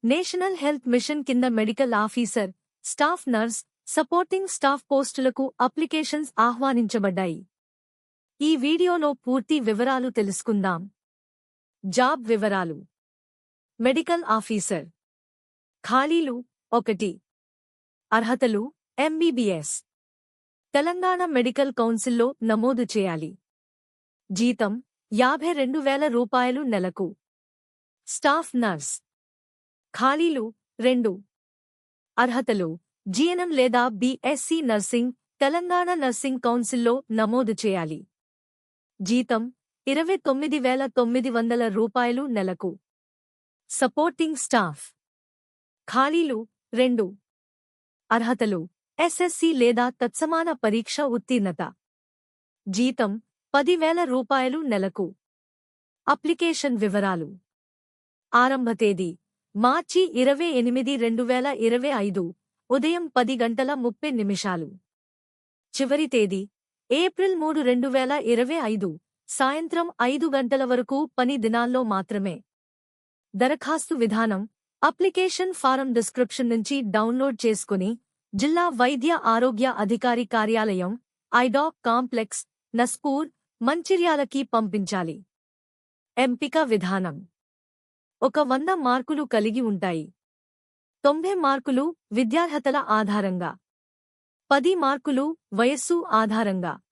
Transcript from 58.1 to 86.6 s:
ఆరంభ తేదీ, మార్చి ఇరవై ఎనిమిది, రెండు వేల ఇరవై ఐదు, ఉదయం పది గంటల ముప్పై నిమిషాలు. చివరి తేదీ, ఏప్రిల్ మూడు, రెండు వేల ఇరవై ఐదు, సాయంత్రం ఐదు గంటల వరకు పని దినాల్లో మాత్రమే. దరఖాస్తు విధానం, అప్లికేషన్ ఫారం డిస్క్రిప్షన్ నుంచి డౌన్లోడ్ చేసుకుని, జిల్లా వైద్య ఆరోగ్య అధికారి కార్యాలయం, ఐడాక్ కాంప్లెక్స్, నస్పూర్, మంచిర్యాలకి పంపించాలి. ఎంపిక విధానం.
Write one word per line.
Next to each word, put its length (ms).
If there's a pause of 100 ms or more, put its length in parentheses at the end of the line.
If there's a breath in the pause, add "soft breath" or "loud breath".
ఆరంభ 340
తేదీ, 480 (380)
మార్చి 460 (180)
ఇరవై 260
ఎనిమిది, 500
రెండు 280
వేల 220
ఇరవై 440
ఐదు, 460 (360)
ఉదయం 360
పది 300
గంటల 360
ముప్పై 380
నిమిషాలు. 560 (1080)
చివరి 340
తేదీ, 420 (420)
ఏప్రిల్ 440
మూడు, 260
రెండు 260
వేల 240
ఇరవై 440
ఐదు, 440 (280)
సాయంత్రం 640 (100)
ఐదు 260
గంటల 360
వరకు 540
పని 200
దినాల్లో 460
మాత్రమే. 600 (920)
దరఖాస్తు 600
విధానం, 480 (400)
అప్లికేషన్ 720
ఫారం 400
డిస్క్రిప్షన్ 560
నుంచి 320
డౌన్లోడ్ 640
చేసుకుని, 520 (380)
జిల్లా 340
వైద్య 540
ఆరోగ్య 540
అధికారి 480
కార్యాలయం, 760 (360)
ఐడాక్ 400 (100)
కాంప్లెక్స్, 600 (300)
నస్పూర్, 540 (320)
మంచిర్యాలకి 840
పంపించాలి. 800 (920)
ఎంపిక 400
విధానం. 720 (920)